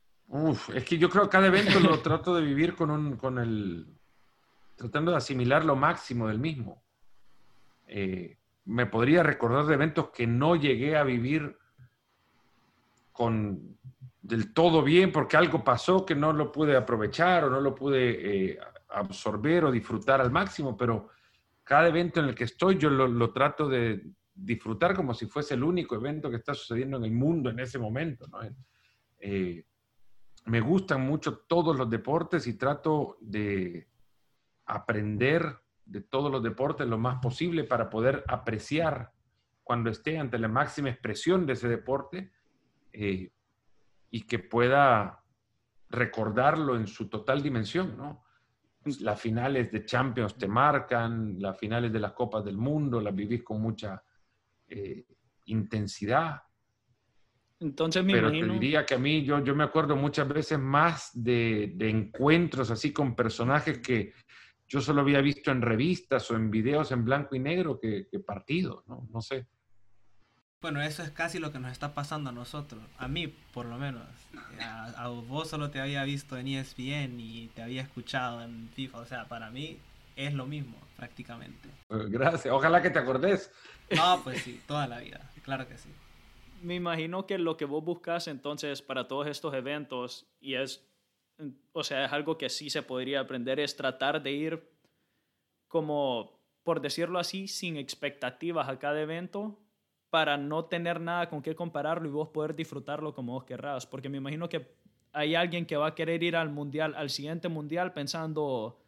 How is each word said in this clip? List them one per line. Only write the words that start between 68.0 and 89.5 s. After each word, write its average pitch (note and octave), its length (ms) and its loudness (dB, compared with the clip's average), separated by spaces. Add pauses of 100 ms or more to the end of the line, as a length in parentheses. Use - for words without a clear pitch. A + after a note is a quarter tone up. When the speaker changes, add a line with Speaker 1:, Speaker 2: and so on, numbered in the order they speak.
Speaker 1:
que G2+ 140 -8
partidos, C3+ 640 -6
¿no? B2 240 -14
No A2+ 100 -8
sé. B2+ 260 -8 (1120)
Speaker 2:
Bueno, D3 220 -4
eso D#3 200 -6
es D3+ 100 -10
casi E3 260 -6
lo D3+ 140 -6
que C#3 60 -12
nos B2+ 140 -8
está C#3+ 220 -8
pasando C#3+ 360 -6
a - 20 -10
nosotros, A#2+ 500 -12 (160)
a B2+ 100 -10
mí D#3 200 -4 (260)
por A#2+ 100 -8
lo A#2 140 -10
menos. C3 240 -8 (580)
A, A2+ 440 -12
a B2 40 -6
vos B2 400 -8
solo D3 220 -6
te C#3 100 -8
había C#3 240 -4
visto C#3 320 -6
en B2+ 120 -8
E C3+ 120 -4
S C3 160 -12
P C3 160 -8
N C#3+ 240 -6
y A2+ 380 -12
te A#2 80 -12
había B2 200 -8
escuchado B2 600 -6
en A2+ 320 -14
fifa, C3 240 -10
o A#2 80 -14
sea, A#2 220 -10
para A2+ 220 -12
mí D3+ 280 -12 (380)
es C#3+ 180 -4
lo C3 120 -4
mismo C#3 300 -8 (200)
prácticamente. - 720 -16 (220)
Speaker 1:
Eh, G#2+ 180 -4
gracias, C3+ 440 2
ojalá D#3+ 300 6
que F3 80 2
te D#3+ 80 0
acordes. C3+ 540 0 (420)
Speaker 2:
No, F3+ 280 4
pues C3 200 -8
sí, B2 240 -14
toda D3 200 -4
la A#2+ 120 -10
vida, - 320 -16 (140)
claro C3 220 -6
que A#2+ 120 -18
sí. - 100 -20 (720)
Speaker 3:
Me F3 140 -6
imagino F3 500 -4
que G3 140 -4
lo E3 180 -2
que D#3 80 -6
vos D3 200 -4
buscas E3+ 420 -4
entonces D3 560 -8
para - 240 -6
todos C#3+ 220 -4
estos C#3+ 260 -6